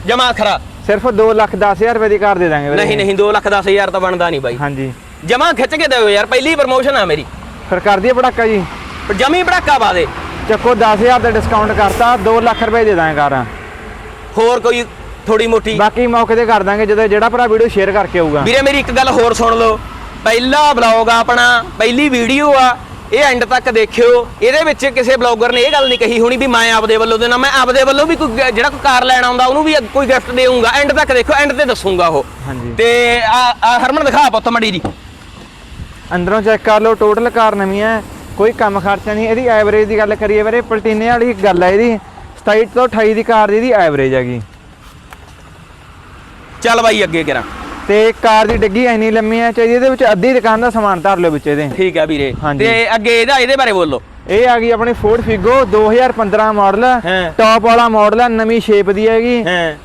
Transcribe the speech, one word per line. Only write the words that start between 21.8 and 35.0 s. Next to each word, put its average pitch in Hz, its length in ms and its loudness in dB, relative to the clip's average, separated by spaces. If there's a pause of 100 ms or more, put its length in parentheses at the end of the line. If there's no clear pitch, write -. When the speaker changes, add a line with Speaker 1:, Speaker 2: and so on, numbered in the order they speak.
Speaker 1:
ਵੀਡੀਓ 269 460 0
ਆ, 254 220 4 (360)
ਇਹ 269 120 2
ਐਂਡ 247 200 0
ਤੱਕ 247 260 -2
ਦੇਖਿਓ। 233 560 2 (160)
ਇਹਦੇ 269 220 2
ਵਿੱਚ 277 220 -2
ਕਿਸੇ 254 300 0
ਬਲੌਗਰ 240 360 0
ਨੇ 247 80 0
ਇਹ 277 120 0
ਗੱਲ 277 160 2
ਨਹੀਂ 247 100 -2
ਕਹੀ 233 220 0
ਹੋਣੀ 240 160 2
ਵੀ 262 100 -2
ਮੈਂ 233 260 0
ਆਪਦੇ 220 240 2
ਵੱਲੋਂ 220 220 0
ਦੇਣਾ। 240 180 0
ਮੈਂ 262 140 0
ਆਪਦੇ 262 320 2
ਵੱਲੋਂ 277 240 2
ਵੀ 330 100 0
ਕੋਈ 302 120 -2
ਗ-, 254 220 -2
ਜਿਹੜਾ 233 200 0
ਕੋਈ 269 120 -12
ਕਾਰ 254 220 2
ਲੈਣ 254 200 2
ਆਉਂਦਾ, 247 220 0
ਉਹਨੂੰ 277 180 0
ਵੀ 311 100 0 (200)
ਕੋਈ 269 120 0
ਗਿਫਟ 247 240 0
ਦੇਊਂਗਾ। 247 380 2
ਐਂਡ 285 240 0
ਤੱਕ 285 200 0
ਦੇਖੋ, 254 200 0
ਐਂਡ 285 200 0
ਤੇ 269 120 0
ਦੱਸੂਗਾ 190 420 -2
ਉਹ। 151 180 0 (220)
Speaker 2:
ਹਾਂਜੀ। 123 320 -10
Speaker 1:
ਤੇ 240 420 2
ਆ, 240 340 0 (100)
ਆ 240 140 2
ਹਰਮਨ, 262 260 0
ਦਿਖਾ 269 260 2
ਪੁੱਤ 220 180 -2
ਮੜੀ 226 220 -2
ਜੀ। 185 100 -6 (1300)